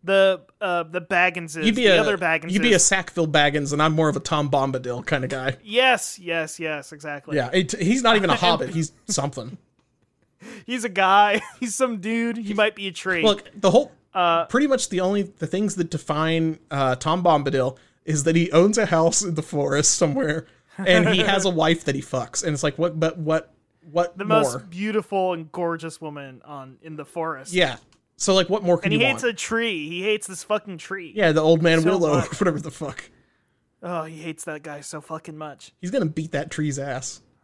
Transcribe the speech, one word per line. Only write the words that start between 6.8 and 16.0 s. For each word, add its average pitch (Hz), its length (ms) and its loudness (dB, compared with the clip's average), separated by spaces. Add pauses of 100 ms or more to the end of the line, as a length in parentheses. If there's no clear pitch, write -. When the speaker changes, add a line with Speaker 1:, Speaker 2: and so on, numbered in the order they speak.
Speaker 1:
exactly. 147 440 -8
Speaker 2:
Yeah, 123 160 0
it, 185 200 2
he's 226 300 0
not 226 140 4
even 190 140 2
a - 20 4
Speaker 1:
<laughs> - 20 4
And 175 60 -2
Speaker 2:
hobbit. 165 300 2
He's 160 220 -4 (160)
something. 139 500 -6 (1040)
Speaker 1:
He's 233 200 -6
a 240 40 -4
guy. 196 640 4
<laughs> - 100 -18
He's 233 140 -6
some 240 260 -2
dude. 233 380 -2
He 208 160 -6
might 214 200 0
be 196 140 -10
a 175 40 -8
tree. 175 300 -4
Speaker 2:
Look, 208 220 2 (100)
the 202 160 4
whole, 269 220 4 (220)
Speaker 1:
Uh, 170 320 2
Speaker 2:
pretty 277 200 0
much 262 220 0
the 185 120 -2
only, 196 220 0
the 190 240 -8
things 202 300 -2
that 170 140 -2
define, 160 680 -2 (120)